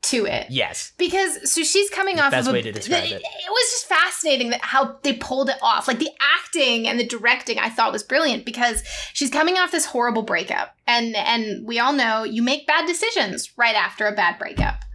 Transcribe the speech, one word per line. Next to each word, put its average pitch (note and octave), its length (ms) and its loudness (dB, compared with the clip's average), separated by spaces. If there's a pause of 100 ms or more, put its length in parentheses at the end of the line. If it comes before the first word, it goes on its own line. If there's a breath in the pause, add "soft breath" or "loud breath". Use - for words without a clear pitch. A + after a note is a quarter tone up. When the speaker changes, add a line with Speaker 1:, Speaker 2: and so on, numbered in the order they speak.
Speaker 1:
to A3+ 220 0
it. - 240 -4
Speaker 2:
Yes. - 480 -4
Speaker 1:
Because, F4+ 520 0
so E4 140 0
she's G4+ 260 2
coming F#4+ 280 -2
Speaker 2:
The D4+ 60 4
Speaker 1:
off C#4 80 4
Speaker 2:
best B2+ 180 2
Speaker 1:
of C4 40 2
a, B2 40 2
Speaker 2:
way A#2+ 40 0
to A2 120 -6
describe A3+ 300 -2
Speaker 1:
the, - 120 -4
Speaker 2:
it. - 60 -10
Speaker 1:
it - 280 -10
was A#4+ 220 2
just - 160 -6
fascinating D#4 640 2
that A3+ 120 -2
how - 420 0
they C#4 100 2
pulled C4 360 -2
it B3 120 0
off. A3+ 260 2
Like, A#3+ 120 0
the D4+ 100 -2 (100)
acting C4+ 680 2
and A#3 100 -2
the A#3+ 80 0
directing, A#3+ 500 0
I A3 120 0
thought, A3+ 240 0
was G#3+ 100 -6
brilliant C4 420 0
because A#3+ 380 -2 (300 loud breath)
she's C4+ 160 0
coming D#4+ 260 2
off F4+ 160 2
this - 140 2
horrible A#3 380 0
breakup. - 520 -2 (120)
And, A#3 280 2
and A3 500 -2
we A#3 140 -2
all C4 140 4
know A3+ 300 2
you A3 200 -2
make C#4 240 -2
bad D#4+ 180 2
decisions F4 720 -2
right A#3 200 2
after G3 280 -2
a G#3 60 2
bad F3+ 280 2
breakup. - 440 -4 (120)